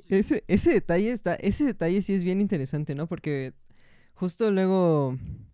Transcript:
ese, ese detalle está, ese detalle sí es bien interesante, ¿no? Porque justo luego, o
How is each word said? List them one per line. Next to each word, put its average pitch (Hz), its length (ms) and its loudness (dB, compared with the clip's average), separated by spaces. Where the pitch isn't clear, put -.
ese, 208 400 0
ese 247 240 4
detalle 202 400 2
está, 190 240 -2
ese 202 300 0
detalle 190 360 0
sí 196 120 -2
es 190 100 0
bien 185 160 0
interesante, 151 560 -2
¿no? 151 120 -6
Porque 143 440 -6
justo 208 380 0
luego, 185 580 4
o 127 80 -4